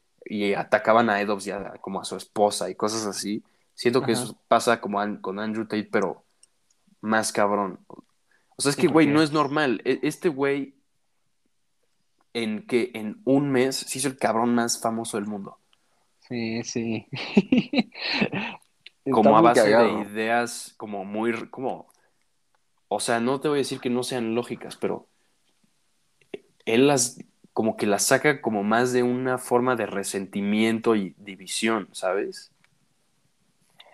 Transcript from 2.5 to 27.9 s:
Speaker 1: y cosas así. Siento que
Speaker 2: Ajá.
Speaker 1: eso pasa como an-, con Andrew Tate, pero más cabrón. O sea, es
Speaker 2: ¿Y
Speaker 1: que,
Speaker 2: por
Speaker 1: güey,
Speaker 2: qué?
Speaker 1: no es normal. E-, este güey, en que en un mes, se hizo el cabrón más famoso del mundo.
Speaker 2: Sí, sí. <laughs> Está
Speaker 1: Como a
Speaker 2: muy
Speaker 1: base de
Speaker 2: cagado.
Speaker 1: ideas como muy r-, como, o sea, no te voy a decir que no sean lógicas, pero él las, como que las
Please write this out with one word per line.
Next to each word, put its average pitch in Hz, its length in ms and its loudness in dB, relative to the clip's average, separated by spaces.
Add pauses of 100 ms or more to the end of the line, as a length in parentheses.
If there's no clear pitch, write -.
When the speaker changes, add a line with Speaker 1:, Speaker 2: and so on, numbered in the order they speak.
Speaker 1:
y 92 60 -10
cosas 110 300 -2
así. 98 380 -6 (300)
Siento 123 280 0
que 127 120 0
Speaker 2:
Ajá. 123 100 -2
Speaker 1:
eso 110 140 -12 (100)
pasa 117 340 4
como 101 180 -4
an-, 104 220 -4
con 95 180 -8
Andrew 110 280 -4
Tate, 107 240 -4
pero 95 320 -2 (760)
más 110 320 0
cabrón. 101 540 0
O - 720 -20
sea, 139 100 0
es 143 60 -4
Speaker 2:
¿Y - 40 -2
Speaker 1:
que, 180 60 4
Speaker 2:
por 135 60 2
Speaker 1:
güey, 156 140 6
Speaker 2:
qué? 143 60 2
Speaker 1:
no 151 80 4
es 151 120 2
normal. 143 520 0
E-, 131 180 0
este 156 260 -2
güey, 139 460 -4 (1600)
en 110 340 -4
que 117 260 0
en 107 320 -8
un 139 260 2
mes, 131 260 2
se - 220 -8
hizo 139 80 -2
el 131 100 -8
cabrón 117 380 2
más 117 260 0
famoso 113 360 -4
del 101 100 -4
mundo. 101 300 -10 (680)
Speaker 2:
Sí, 117 360 -6
sí. 113 480 -6
<laughs> - 800 0 (1120)
Está 135 60 -2
Speaker 1:
Como 110 260 8
a 113 40 8
Speaker 2:
muy 117 80 8
Speaker 1:
base 120 200 6
de - 40 6
Speaker 2:
cagado. 110 260 4
Speaker 1:
ideas 110 760 -4
como 101 280 -10
muy 107 260 -2
r-, 113 200 -6
como, 123 360 -8 (1000)
o 104 120 -2
sea, 117 200 0
no 131 200 0
te 156 100 -4
voy 147 80 0
a 139 40 0
decir 127 180 -4
que 127 120 -4
no 123 120 0
sean 117 300 -4
lógicas, - 440 -6
pero 95 300 -6 (1600)
él 120 220 4
las, 143 320 0 (340)
como 110 240 -2
que 117 80 -2
las 98 200 2